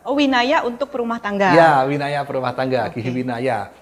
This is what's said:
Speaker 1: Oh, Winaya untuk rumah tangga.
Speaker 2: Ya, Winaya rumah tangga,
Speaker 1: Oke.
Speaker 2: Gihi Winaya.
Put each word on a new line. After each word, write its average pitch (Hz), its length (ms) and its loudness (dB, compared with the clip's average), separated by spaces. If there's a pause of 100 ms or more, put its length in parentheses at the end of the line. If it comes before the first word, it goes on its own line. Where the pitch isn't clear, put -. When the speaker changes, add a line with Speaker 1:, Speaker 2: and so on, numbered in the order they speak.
Speaker 1:
Oh, 262 140 -4
Winaya 269 480 2
untuk 240 300 -4
rumah 233 260 -6
tangga. 202 320 0
Speaker 2:
Ya, 160 320 6
Winaya 143 400 -2
rumah 127 300 -4
tangga, 127 340 -2
Speaker 1:
Oke. 113 140 -8
Speaker 2:
Gihi 123 120 -4
Winaya. 123 680 -4